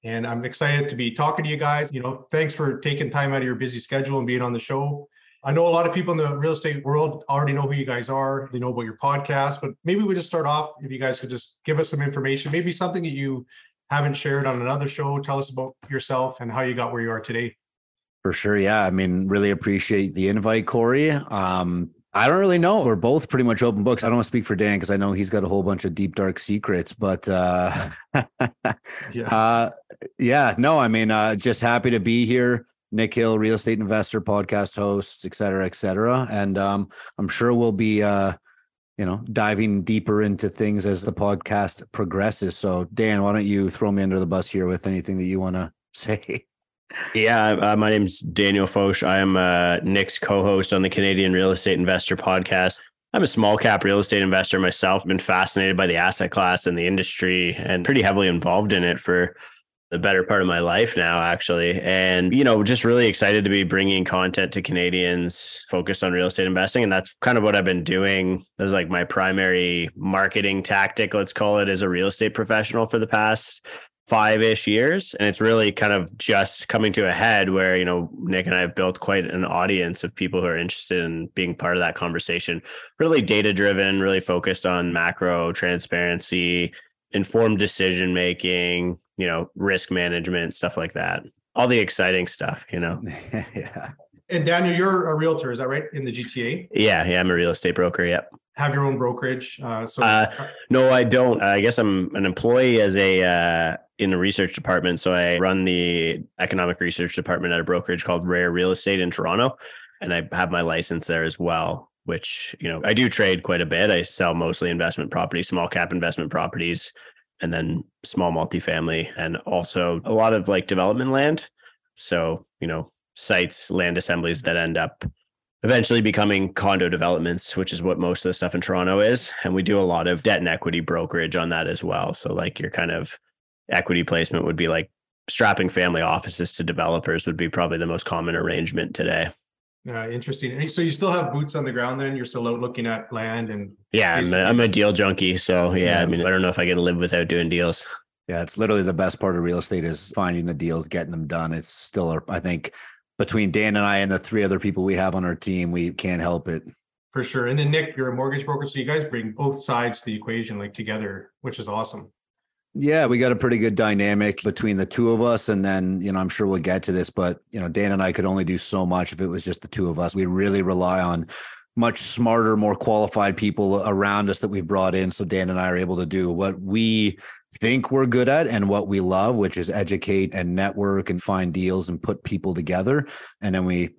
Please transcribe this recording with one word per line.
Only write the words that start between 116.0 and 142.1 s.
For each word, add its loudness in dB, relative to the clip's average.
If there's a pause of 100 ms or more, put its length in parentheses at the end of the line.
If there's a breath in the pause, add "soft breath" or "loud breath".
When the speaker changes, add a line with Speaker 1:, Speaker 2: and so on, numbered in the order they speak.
Speaker 3:
properties, -4 (500 loud breath)
and -4
then -4 (180)
small -2
multifamily, -2
and -6
also -2
a -6
lot 4
of, 0
like, 0
development 0
land. 0 (460 soft breath)
So, -2 (140)
you -6
know, -6 (240)
sites, 0
land 0
assemblies -2
that 0
end -2
up -4 (580)
eventually 4
becoming 2
condo 2
developments, -2
which -4
is -8
what 0
most -2
of 2
the -2
stuff -4
in -2
Toronto 0
is. 2 (140)
And 0
we 0
do 2
a 4
lot 0
of 0
debt 2
and 0
equity -2
brokerage -2
on 0
that -2
as -6
well. -2
So, -8
like, -4
your -6
kind -2
of -6 (540)
equity 2
placement 0
would 0
be, 0
like, -2 (360)
strapping 2
family 0
offices -2
to -6
developers -2
would -2
be -2
probably -2
the -2
most -4
common -2
arrangement -2
today. -2 (580)
Speaker 1:
Uh, -8
interesting. -8
And -6
so -4
you 0
still -2
have -2
boots -4
on -4
the -4
ground -4
then? -4